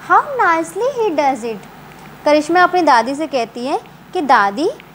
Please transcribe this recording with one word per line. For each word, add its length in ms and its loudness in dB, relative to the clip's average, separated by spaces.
how 100 6
nicely 800 -2
he 100 0
does 340 -2
it।" 120 -6
करिश्मा 380 2
अपनी 200 2
दादी 320 2
से 120 -6
कहती 400 -6
है 140 -4
कि, 80 -4
"दादी, 500 2